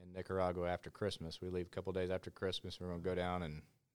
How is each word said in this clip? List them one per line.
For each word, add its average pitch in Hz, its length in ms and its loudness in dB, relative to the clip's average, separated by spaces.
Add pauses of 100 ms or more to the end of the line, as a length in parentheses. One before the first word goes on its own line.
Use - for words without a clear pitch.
in 90 120 -16
Nicaragua 90 560 2
after 87 200 0
Christmas. - 520 -2
We 90 80 -2
leave 90 160 0
a 90 100 -14
couple 95 160 -2
days 92 200 2
after 92 200 -2
Christmas. - 480 -2
We're 90 80 -4
gonna 87 120 -2
go 90 160 0
down 90 280 2
and 78 180 -4 (340)